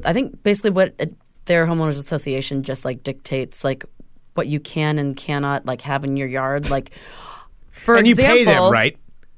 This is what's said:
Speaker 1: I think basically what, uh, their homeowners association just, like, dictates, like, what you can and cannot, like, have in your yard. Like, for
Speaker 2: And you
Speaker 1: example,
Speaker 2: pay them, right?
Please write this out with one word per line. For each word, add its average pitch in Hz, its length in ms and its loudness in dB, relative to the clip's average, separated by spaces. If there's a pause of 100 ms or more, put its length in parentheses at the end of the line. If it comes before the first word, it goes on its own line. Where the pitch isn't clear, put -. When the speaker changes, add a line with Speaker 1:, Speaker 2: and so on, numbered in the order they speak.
Speaker 1:
I 165 80 0
think - 300 -4
basically 208 260 0
what, 185 300 2
uh, 151 80 -2 (380)
their 170 200 2
homeowners 160 320 0
association 139 640 -4
just, 131 240 -6
like, 123 160 -6
dictates, 131 640 -8
like, 135 200 -4 (520)
what 165 100 -2
you 147 140 -2
can 156 400 -2
and 143 180 -4
cannot, 143 480 -4
like, 127 160 -4
have 139 240 -4
in 139 120 -2
your 135 100 -4
yard. 135 420 -4
Like, 135 220 -4 (920)
for 233 120 4
Speaker 2:
And 220 120 6
you 240 40 8
Speaker 1:
example, 240 260 6
Speaker 2:
pay 240 80 6
them, 185 260 6
right? 120 240 2 (420)